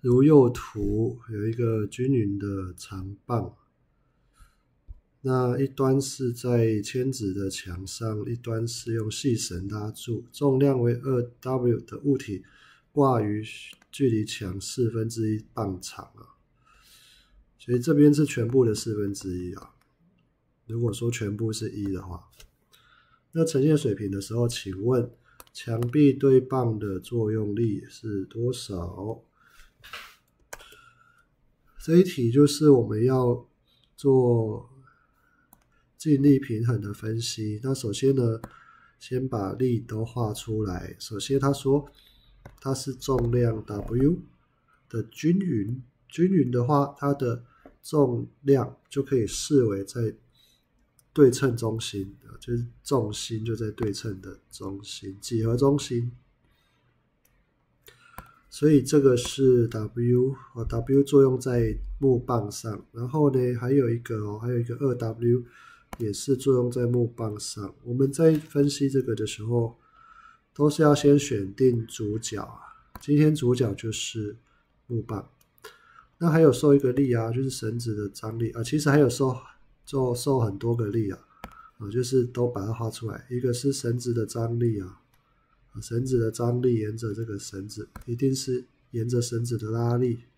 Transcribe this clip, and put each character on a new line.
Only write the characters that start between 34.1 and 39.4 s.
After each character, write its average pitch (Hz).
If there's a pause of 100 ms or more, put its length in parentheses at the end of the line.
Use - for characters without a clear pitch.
静 147
力 139
平 117
衡 117
的 104
分 110
析。 107
那 135
首 120
先 135
呢， 113 (580)
先 127
把 101